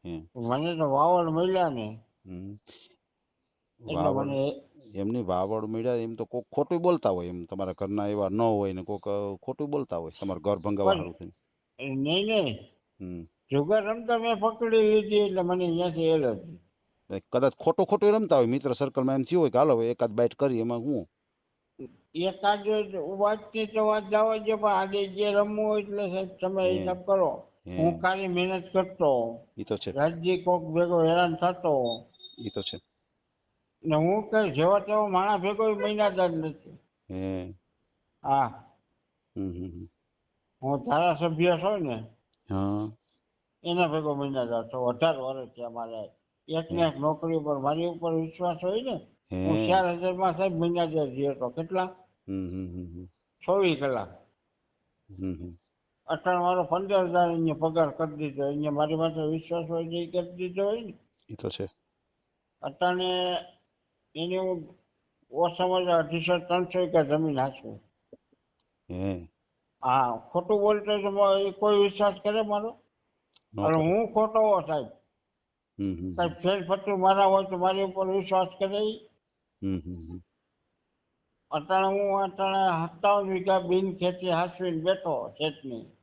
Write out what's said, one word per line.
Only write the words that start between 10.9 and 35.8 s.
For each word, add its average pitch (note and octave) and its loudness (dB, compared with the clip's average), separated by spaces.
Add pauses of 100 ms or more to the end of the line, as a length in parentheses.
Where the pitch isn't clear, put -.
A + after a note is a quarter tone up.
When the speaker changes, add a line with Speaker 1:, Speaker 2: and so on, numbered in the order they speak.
Speaker 2:
પણ F2+ 2
Speaker 1:
હારું F2 -8
થઈને. F2 -16 (640)
Speaker 2:
નહીં, E3 0
નહીં. F3+ 0 (440)
Speaker 1:
હમ. F2 -10 (280)
Speaker 2:
જુગાર E3+ 2
રમતા A3+ -2
મેં A3+ 0
પકડી A3 2
લીધી G#3+ 4
એટલે G3 2
મને F3+ 0
અહીંયાથી E3+ 0
એલર્જી. A#2 2 (720)
Speaker 1:
કદાચ B2+ 4
ખોટું - 2
ખોટું G#3 4
રમતા G#3 4
હોય, B2 6
મિત્ર C3 0
સર્કલમાં C3+ 0
એમ C3+ 0
થયું E3+ 2
હોય C#3+ 4
કે B2 2
હાલો C#3+ 6
હવે A2+ 0
એકાદ A#2 0
બાઇટ A#2 2
કરી, C3 0
એમાં A#2+ -2
હું? A#2 -4 (1080)
Speaker 2:
એકાદ G3 -2 (280)
વાતની G#3 -2
તો G#3+ 0
વાત G#3+ 2
જવા G#3+ 2
દે, G#3+ 0
પણ G#3 0
આજે G3 2
જે G3+ 0
રમવું G#3 2
હોય G#3+ 0
એટલે G3+ -4
સાહેબ F#3 -4 (120)
તમે F#3 0
Speaker 1:
હે. F#3 2
Speaker 2:
હિસાબ F3+ -4
કરો. F#3+ 0 (200)
Speaker 1:
હે. F3+ -8
Speaker 2:
હું E3 2
ખાલી F#3+ 0
મહેનત F3+ -2
કરતો F#3 0
હોઉં. A#2+ 2 (180)
Speaker 1:
ઈ A2 -8
તો G#2 -2
છે. - -6
Speaker 2:
રાજજી E3+ 0
કોક F3+ 2
ભેગો E3+ 2
હેરાન E3+ 4
થતો F3+ -2
હોઉં. B2 0 (400)
Speaker 1:
ઈ G#2 -6
તો G2+ -6
છે. - -10 (1080)
Speaker 2:
ને D#3 2
હું G3 2
કઈ G#3+ 2
જેવા F3 4
તેવા G#3 0
માણસ F#3+ 2
ભેગો G#3 0
ય G#3 0
મહિનાદાર G3+ 2